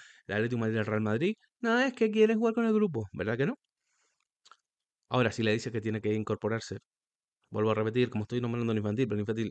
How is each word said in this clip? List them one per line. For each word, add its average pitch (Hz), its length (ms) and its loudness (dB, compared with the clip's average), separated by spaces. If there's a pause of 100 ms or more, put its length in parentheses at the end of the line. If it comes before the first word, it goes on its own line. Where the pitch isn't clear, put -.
(260)
el 98 80 -6
Atlético 117 220 0
de 113 60 -2
Madrid, 110 160 0
el 104 80 0
Real 107 160 0
Madrid, 117 320 0 (260)
no, 233 180 0
es 269 140 2
que 220 180 2
quieren 220 280 4
jugar 220 160 2
con 233 120 0
el 220 60 2
grupo, 170 400 2
¿verdad 107 240 -2
que 135 100 0
no? 240 80 -2 (1500)
Ahora, 120 220 2
si 117 120 -4
le 107 100 4
dice 120 180 -2
que 113 100 -4
tiene 107 200 -4
que 107 140 0
incorporarse, 107 640 -4 (720)
vuelvo 110 220 2
a - 20 2
repetir, 110 360 2
como 107 120 -2
estoy 120 180 -4
nombrando 117 320 -2
el 110 60 0
infantil, 107 280 0
pero 110 100 -4
el 107 40 -2
infantil 110 300 -2